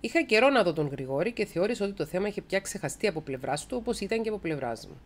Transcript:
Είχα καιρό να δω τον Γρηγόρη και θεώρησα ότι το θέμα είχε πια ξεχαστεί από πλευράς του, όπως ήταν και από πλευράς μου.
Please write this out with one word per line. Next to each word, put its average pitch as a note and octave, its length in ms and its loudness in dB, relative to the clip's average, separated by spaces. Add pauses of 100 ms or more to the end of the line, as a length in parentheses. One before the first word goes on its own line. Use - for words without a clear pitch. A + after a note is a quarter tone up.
Είχα C4+ 220 2
καιρό A3+ 260 6
να C4 140 6
δω F3 100 4
τον D3+ 140 0
Γρηγόρη C#3 460 -2
και A3 120 -2
θεώρησα G#3 400 0
ότι G3 100 -4
το D#3+ 120 -2
θέμα F#3 220 -2
είχε G3+ 140 -6
πια F#3+ 180 -2
ξεχαστεί - 460 -6
από D#3+ 140 0
πλευράς C3+ 460 -4
του, B3+ 140 -4
όπως A3+ 200 -4
ήταν A3+ 220 -2
και A3 60 -2
από G#3+ 100 -4
πλευράς C3 480 -4
μου. F2 200 -18